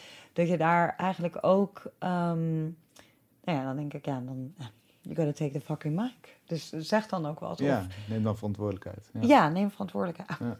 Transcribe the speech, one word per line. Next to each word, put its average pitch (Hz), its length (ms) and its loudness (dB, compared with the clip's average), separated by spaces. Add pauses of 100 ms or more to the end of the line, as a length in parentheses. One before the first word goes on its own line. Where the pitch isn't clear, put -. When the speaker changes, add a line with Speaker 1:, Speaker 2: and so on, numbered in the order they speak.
(340)
Speaker 1:
Dat 170 140 2
je 175 100 2
daar 170 400 4
eigenlijk 175 440 -2
ook, 190 400 4 (180)
ehm, 165 640 0 (840)
nou 170 140 0
ja, 131 60 -2
dan 131 120 -4
denk 147 180 -6
ik, 147 120 -12
ja, 135 200 -2
dan, 131 320 -10
eh, 135 80 -12 (360)
you - 140 -12
gotta 156 160 2
take 143 200 -2
the 147 100 -4
fucking 151 340 -4
mic. - 500 -6
Dus - 240 -6
zeg 208 380 0
dan 170 180 -4
ook 151 140 -6
wat. - 200 -8
Speaker 2:
Ja, 135 200 4
Speaker 1:
Of 95 300 -8
Speaker 2:
neem 110 140 0
dan 107 120 2
verantwoordelijkheid. 104 800 -6
Ja. 110 80 -6
Speaker 1:
Ja, 233 280 8
neem 196 220 0
verantwoordelijkheid. 190 680 -6
Speaker 2:
Ja. - 200 -4